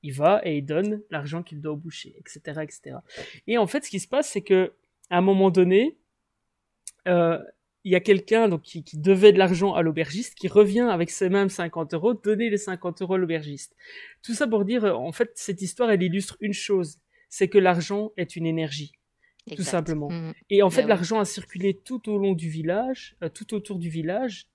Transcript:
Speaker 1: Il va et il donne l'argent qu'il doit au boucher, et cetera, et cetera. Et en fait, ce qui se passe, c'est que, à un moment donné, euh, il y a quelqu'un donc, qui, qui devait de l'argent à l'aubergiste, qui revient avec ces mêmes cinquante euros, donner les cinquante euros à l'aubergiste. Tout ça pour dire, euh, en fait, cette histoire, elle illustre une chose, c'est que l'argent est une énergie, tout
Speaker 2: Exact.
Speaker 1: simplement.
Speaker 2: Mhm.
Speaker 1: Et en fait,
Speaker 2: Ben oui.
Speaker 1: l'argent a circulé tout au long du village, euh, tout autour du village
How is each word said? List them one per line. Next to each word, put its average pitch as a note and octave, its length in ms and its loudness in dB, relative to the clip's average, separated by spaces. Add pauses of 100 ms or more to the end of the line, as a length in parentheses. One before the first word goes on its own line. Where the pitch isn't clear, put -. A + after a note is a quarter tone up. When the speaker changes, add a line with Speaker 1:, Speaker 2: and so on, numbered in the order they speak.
Speaker 1:
Il C#3+ 100 -10
va E3 320 2
et D3+ 140 -2
il - 60 -6
donne G3+ 440 -2
l'argent D#3 320 -8
qu'il D#3 180 -16
doit D3+ 140 -8
au - 20 -6
boucher, D3+ 420 -16
et E3 100 -20
cetera, D#3 360 -12
et D3+ 60 -8
cetera. - 340 -18 (440)
Et A#3 100 0
en G#3+ 80 4
fait, C#4+ 180 -4
ce - 60 -14
qui G3 100 -6
se - 80 -10
passe, D4 220 -2
c'est G3+ 140 -4
que, F#3 280 2 (380)
à F3 80 2
un F3+ 40 4
moment F#3+ 280 4
donné, F#3 480 4 (1080)
euh, E3+ 320 2 (440)
il F#3 80 -2
y F#3 40 6
a F3+ 40 4
quelqu'un G#3 480 4
donc, E3+ 140 0
qui, - 220 -14
qui - 160 -16
devait F#3+ 340 8
de F3 60 6
l'argent F#3 340 2
à - 80 2
l'aubergiste, D#3+ 540 -2
qui F#3+ 120 -8
revient G#3 440 4
avec E3+ 180 0
ces F#3+ 200 -2
mêmes G3 200 2
cinquante E3 460 -6
euros, G3+ 180 0
donner G#3+ 380 -2
les G3+ 80 0
cinquante F3+ 420 -8
euros F#3 140 -2
à - 20 0
l'aubergiste. D#3 580 -6 (460)
Tout A#3+ 120 -10
ça C4 140 -2
pour G#3 180 0
dire, A3 200 -2
euh, F#3 80 2
en C3 180 -6
fait, - 220 -4
cette - 300 -8
histoire, A3+ 260 -2
elle F#3 140 2
illustre F#3 380 -4
une G#3 120 -6
chose, F3+ 460 -4 (280)
c'est - 200 -2
que G#3 100 2
l'argent F#3+ 600 2
est F3 180 -8
une E3 100 -6
énergie, D3+ 480 -6 (540)
tout C#3+ 60 -16
Speaker 2:
Exact. F3 180 -6
Speaker 1:
simplement. D#3 400 -4
Speaker 2:
Mhm. E3 220 -10 (180)
Speaker 1:
Et G3+ 100 6
en F#3+ 80 6
fait, B3 120 2
Speaker 2:
Ben A3 40 2
oui. A3 40 -2
Speaker 1:
l'argent G3 300 0
a G3+ 60 2
circulé F#3+ 480 -4
tout G#3+ 360 -10
au G#3 100 -2
long G3 140 2
du D#3+ 160 -4
village, F#3 720 -6
euh, D#3+ 60 -6
tout - 260 -12
autour G3 240 -8
du E3+ 100 -6
village F3+ 640 -6